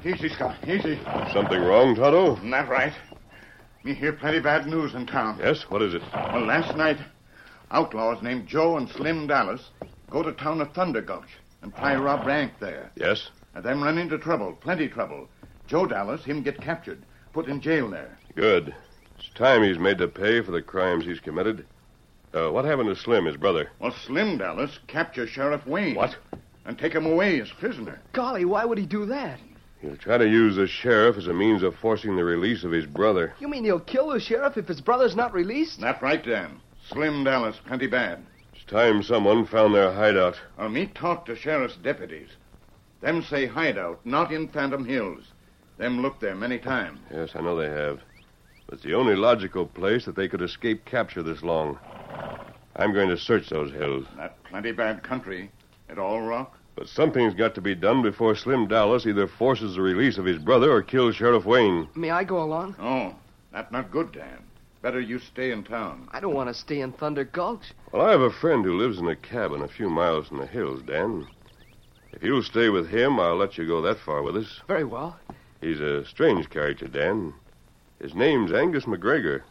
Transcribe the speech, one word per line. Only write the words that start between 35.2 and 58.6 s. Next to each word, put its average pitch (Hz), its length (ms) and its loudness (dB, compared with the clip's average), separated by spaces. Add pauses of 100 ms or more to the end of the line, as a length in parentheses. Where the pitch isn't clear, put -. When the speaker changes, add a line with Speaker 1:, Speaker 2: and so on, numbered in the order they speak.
Speaker 3:
released? 226 480 -2
Speaker 1:
That's 120 200 -2
right, 147 220 0
Dan. 92 360 -4 (300)
Slim 147 340 -2
Dallas, 127 320 0 (100)
plenty 127 220 -4
bad. 107 360 -2 (300)
Speaker 2:
It's - 120 -20
time 107 380 4
someone 107 420 4
found 110 280 6
their 98 180 6
hideout. 95 440 4 (220)
Speaker 1:
Well, 107 120 -4
me 151 240 -2
talk - 320 -4
to 117 100 -8
sheriff's 139 420 -2
deputies. 87 520 -8 (720)
Them 160 220 -2
say 139 240 -2
hideout, 110 580 -4
not 156 260 0
in 156 180 -4
Phantom 139 360 -4
Hills. 110 380 -4 (540)
Them 123 240 -2
looked 135 200 -4
there 98 140 -4
many 117 240 -6
times. 107 400 -6 (120)
Speaker 2:
Yes, 80 220 -8
I 80 80 -8
know 85 160 -2
they 78 140 -2
have. 73 280 -4 (720)
It's - 120 -18
the 71 100 -4
only 110 220 4
logical 95 500 2
place 101 400 -2
that 104 100 -10
they 95 140 -2
could 90 140 -4
escape 110 420 -4
capture 98 380 -4
this 80 180 -6
long. 78 380 -2 (960)
I'm 104 180 2
going 98 160 4
to 87 80 0
search 107 320 0
those 76 220 -4
hills. 69 340 -4 (120)
Speaker 1:
That 82 260 -14
plenty 104 280 -8
bad 110 320 -4
country. 101 480 -8 (380)
It 80 100 -12
all 101 220 -2
rock. 117 360 -6 (180)
Speaker 2:
But - 120 -10
something's 123 460 2
got 110 220 2
to 98 60 -8
be 95 140 -2
done 104 260 2
before 110 340 2
Slim 120 320 0